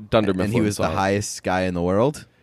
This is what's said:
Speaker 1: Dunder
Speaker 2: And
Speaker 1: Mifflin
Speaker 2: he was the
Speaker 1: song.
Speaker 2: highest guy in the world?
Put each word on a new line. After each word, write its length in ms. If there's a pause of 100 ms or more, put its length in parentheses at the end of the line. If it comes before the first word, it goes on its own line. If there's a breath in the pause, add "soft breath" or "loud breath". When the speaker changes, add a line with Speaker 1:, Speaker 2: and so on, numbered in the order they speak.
(100)
Speaker 1:
Dunder 220
Speaker 2:
And 60
Speaker 1:
Mifflin 140
Speaker 2:
he 80
was 160
the 80
Speaker 1:
song. 100
Speaker 2:
highest 480
guy 200
in 120
the 80
world? 440 (160)